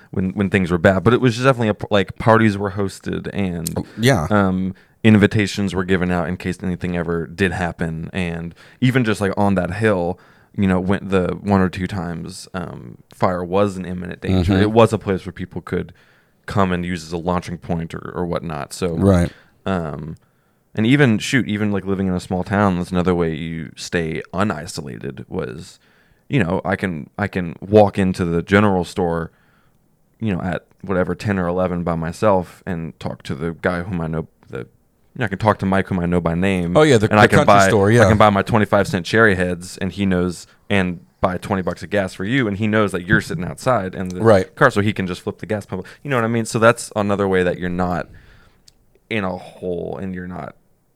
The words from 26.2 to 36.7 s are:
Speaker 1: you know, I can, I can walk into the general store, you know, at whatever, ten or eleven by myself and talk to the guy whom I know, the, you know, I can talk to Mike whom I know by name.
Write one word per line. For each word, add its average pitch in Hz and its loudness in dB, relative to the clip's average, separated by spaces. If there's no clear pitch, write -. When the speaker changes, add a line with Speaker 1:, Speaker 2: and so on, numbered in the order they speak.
Speaker 1:
you 131 0
know, 85 -2
I 98 0
can, 82 -6
I 98 -2
can 90 -6
walk 101 6
into 92 0
the 85 0
general 98 2
store, 82 -4
you 107 -2
know, - -6
at - -6
whatever, 90 -2
ten 101 -2
or 87 -2
eleven 90 -2
by 85 -2
myself 87 -2
and 82 -8
talk - -10
to 82 -8
the 82 -4
guy 87 -2
whom 90 -6
I 80 -4
know, 80 -4
the, 64 -10
you - -20
know, 123 -2
I - -6
can 95 -6
talk 110 0
to 101 -2
Mike 95 0
whom 92 -2
I 87 -2
know 87 2
by 82 0
name. 90 0